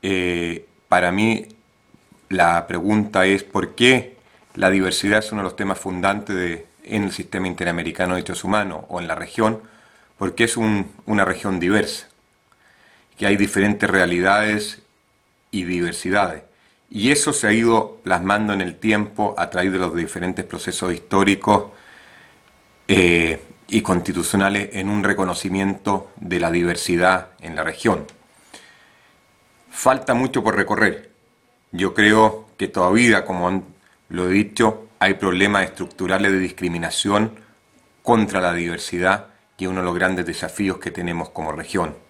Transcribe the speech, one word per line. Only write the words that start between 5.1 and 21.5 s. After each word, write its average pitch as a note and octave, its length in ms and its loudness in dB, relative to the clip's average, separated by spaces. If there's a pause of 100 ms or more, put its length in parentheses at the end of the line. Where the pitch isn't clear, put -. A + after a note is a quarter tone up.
es - 120 -6
uno G#2+ 100 -6
de - 20 -4
los F2+ 120 -6
temas G2 220 -4
fundantes G2 580 -2
de, E2+ 300 -4 (180)
en G#2+ 200 -4
el F#2+ 80 -2
sistema - 360 -6
interamericano F2 680 -4
de F2+ 60 -2
derechos F#2 220 -8
humanos F#2+ 460 -2
o F2+ 100 -8
en E2+ 80 -10
la E2 60 -4
región, A2 480 -2 (560)
porque G2 280 0
es A2+ 120 -4
un, G#2 340 0 (140)
una G#2 180 2
región F2+ 360 -2
diversa, F#2+ 480 0 (1080)
que G#2 120 -2
hay G2+ 100 4
diferentes G2+ 500 2
realidades F#2+ 920 2 (680)
y F#2+ 140 -4
diversidades. F2 760 -2 (480)
Y G#2+ 220 0
eso D3 200 2
se - 160 0
ha G#2 60 4
ido A2+ 500 2
plasmando G2+ 500 0
en G2 80 -2
el F2+ 160 -4
tiempo G#2 600 -2
a F2 140 -4
través F#2 200 0
de F#2 60 -2
los E2+ 180 -2
diferentes F2+ 500 -6
procesos F#2 460 -6
históricos, G2 720 2 (1200)